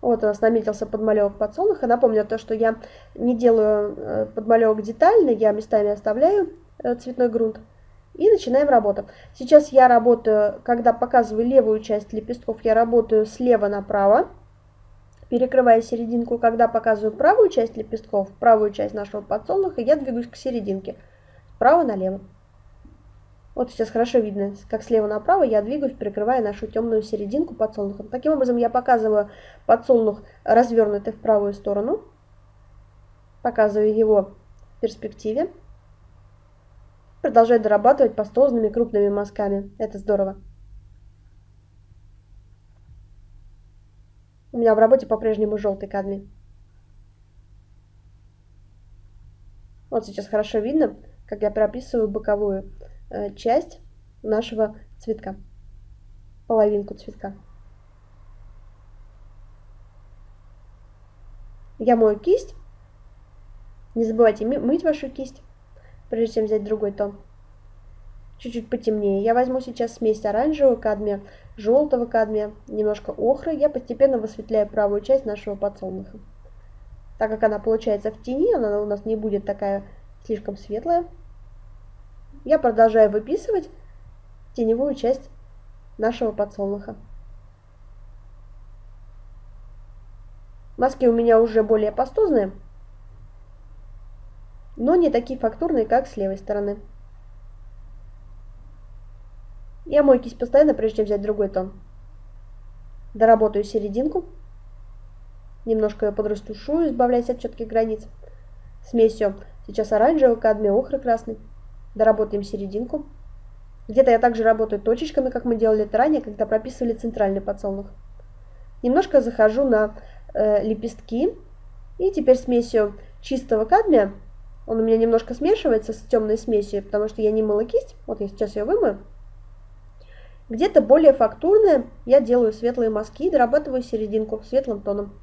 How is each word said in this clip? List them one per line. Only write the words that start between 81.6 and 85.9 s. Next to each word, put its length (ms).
Я 140
продолжаю 500
выписывать 600
теневую 400
часть 380